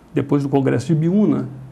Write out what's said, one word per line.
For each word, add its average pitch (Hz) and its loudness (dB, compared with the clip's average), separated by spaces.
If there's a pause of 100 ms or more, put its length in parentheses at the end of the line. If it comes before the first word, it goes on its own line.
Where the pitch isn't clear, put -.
(140)
depois 139 0
do 139 -4
Congresso 135 0
de 165 2
Ibiúna, 160 2 (240)